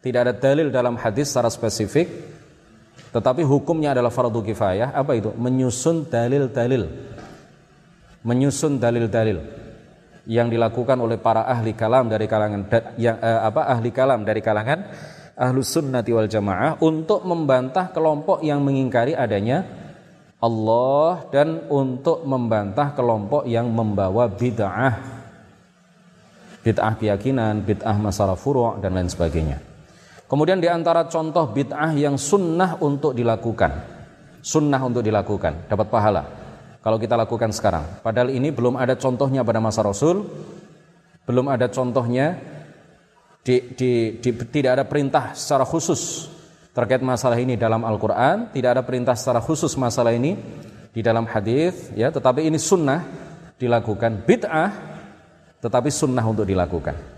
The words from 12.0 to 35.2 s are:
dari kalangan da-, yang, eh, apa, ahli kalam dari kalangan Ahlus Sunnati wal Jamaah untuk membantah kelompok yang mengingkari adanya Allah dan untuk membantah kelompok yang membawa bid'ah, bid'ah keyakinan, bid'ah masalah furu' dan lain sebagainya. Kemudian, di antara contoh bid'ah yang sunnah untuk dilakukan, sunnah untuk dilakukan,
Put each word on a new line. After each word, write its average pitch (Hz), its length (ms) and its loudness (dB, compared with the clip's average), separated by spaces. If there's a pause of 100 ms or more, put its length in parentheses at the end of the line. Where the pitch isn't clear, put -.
dari 107 160 0
kalangan 104 400 0
da-, 117 320 0
yang, 117 160 2
eh, 113 240 2
apa, 131 320 0
ahli 120 160 0
kalam 131 400 2
dari 107 160 -2
kalangan 110 360 0 (540)
Ahlus 127 400 0
Sunnati 127 400 0
wal 110 160 2
Jamaah 104 480 0
untuk 160 480 0
membantah 156 640 0
kelompok 160 560 0
yang 143 160 0
mengingkari 135 560 2
adanya 117 480 0 (720)
Allah 123 960 2
dan 160 320 2
untuk 139 560 0
membantah 120 720 0
kelompok 117 480 0
yang 117 240 0
membawa 107 640 0
bid'ah, 107 640 0 (1700)
bid'ah 110 320 2
keyakinan, 107 720 0
bid'ah 104 320 0
masalah 98 400 0
furu' 123 400 0
dan 92 160 -2
lain 90 160 0
sebagainya. 78 480 -2 (720)
Kemudian, 165 320 2
di 170 80 2
antara 165 400 2
contoh 160 400 0
bid'ah 151 480 -2
yang 143 160 2
sunnah 175 640 0
untuk 143 320 0
dilakukan, 113 640 0 (640)
sunnah 147 480 0
untuk 120 160 0
dilakukan, 95 640 0